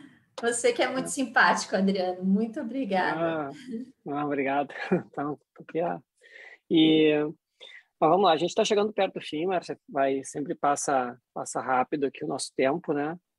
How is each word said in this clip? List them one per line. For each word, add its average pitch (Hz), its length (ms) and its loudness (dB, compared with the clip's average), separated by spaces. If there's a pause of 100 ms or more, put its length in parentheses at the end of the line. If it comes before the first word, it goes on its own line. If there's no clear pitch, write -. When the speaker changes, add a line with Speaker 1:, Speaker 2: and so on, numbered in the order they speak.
(400)
Speaker 1:
Você 240 320 0
que 240 100 -2
é 247 60 2
muito 254 180 -4
Speaker 2:
É. - 40 -8
Speaker 1:
simpático, 208 640 2
Adriano. 185 500 0
Muito 220 360 0
obrigada. 196 600 -2
Speaker 2:
Ah, 160 300 -2 (600)
ah, 143 140 -2
obrigado. 139 460 0 (180)
<laughs> 180 200 0
Então, 147 280 -6 (160)
porque, - 260 -6
ah, 170 200 -2 (720)
e, 156 420 6 (880)
mas 156 100 4
vamos 190 140 6
lá, 170 80 6
a 160 40 4
gente 170 180 -2
tá 220 100 2
chegando 208 280 2
perto 196 220 -2
do 175 60 -10
fim, 156 260 -6
Márcia, 170 320 -4 (100)
vai, 139 340 0
sempre 147 320 -8
passa, 135 640 0 (160)
passa 147 260 -6
rápido 139 460 0
aqui - 180 -8
o 151 40 -6
nosso 143 280 -6
tempo, 147 360 0
né? 147 240 -4 (220)